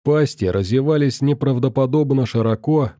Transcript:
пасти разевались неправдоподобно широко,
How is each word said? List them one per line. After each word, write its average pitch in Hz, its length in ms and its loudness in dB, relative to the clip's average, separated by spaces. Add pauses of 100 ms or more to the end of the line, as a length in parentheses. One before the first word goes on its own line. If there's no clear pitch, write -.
пасти 147 400 0
разевались 131 760 0
неправдоподобно 135 1040 0
широко, 113 760 0